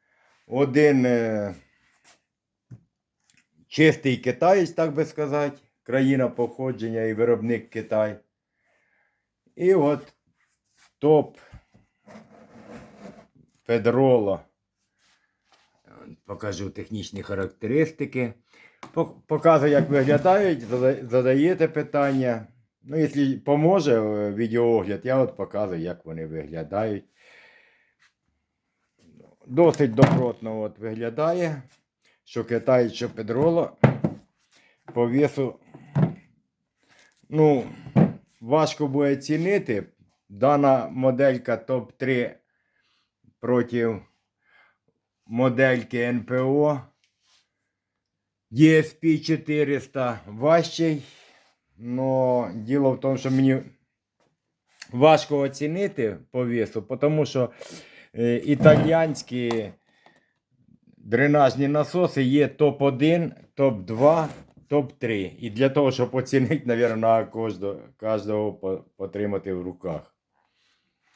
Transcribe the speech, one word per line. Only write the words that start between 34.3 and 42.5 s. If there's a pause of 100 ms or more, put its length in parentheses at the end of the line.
По
весу, (1700)
ну, (760)
важко
буде
цінити. (460)
Дана
моделька
топ-три (1040)